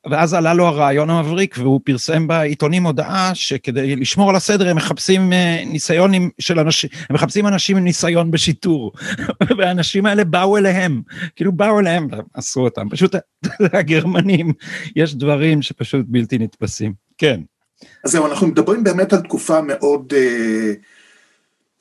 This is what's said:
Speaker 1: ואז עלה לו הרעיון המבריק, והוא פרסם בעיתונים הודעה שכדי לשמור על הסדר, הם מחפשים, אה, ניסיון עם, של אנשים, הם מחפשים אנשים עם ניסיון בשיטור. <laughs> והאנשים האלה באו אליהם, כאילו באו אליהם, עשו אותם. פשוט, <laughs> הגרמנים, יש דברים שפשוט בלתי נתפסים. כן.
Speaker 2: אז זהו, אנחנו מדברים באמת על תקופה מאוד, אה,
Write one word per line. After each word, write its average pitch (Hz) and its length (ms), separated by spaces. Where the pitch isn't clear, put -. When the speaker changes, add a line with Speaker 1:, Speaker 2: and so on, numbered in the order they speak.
Speaker 1:
ואז 156 220
עלה 165 200
לו 175 140
הרעיון 147 420
המבריק, 170 480
והוא 131 260
פרסם 156 440
בעיתונים 160 580
הודעה 170 480
שכדי 139 640
לשמור 185 340
על 190 60
הסדר, 190 340
הם 170 60
מחפשים, 185 580
אה, 170 320
ניסיון 175 480
עם, 180 160
של 170 200
אנשים, 156 300
הם 165 60
מחפשים 180 320
אנשים 196 300
עם 185 60
ניסיון 170 480
בשיטור. 156 600
<laughs> - 400
והאנשים 185 480
האלה 202 180
באו 185 340
אליהם, 185 440
כאילו 190 160
באו 208 280
אליהם, 170 280
עשו - 280
אותם. 113 280
פשוט, 175 260
<laughs> 190 340
הגרמנים, 165 760
יש 151 200
דברים 143 460
שפשוט 131 480
בלתי 120 280
נתפסים. 107 560
כן. 123 240
Speaker 2:
אז 269 80
זהו, 156 140
אנחנו 170 220
מדברים 175 360
באמת 185 300
על 185 80
תקופה 160 400
מאוד, 143 560
אה, 113 560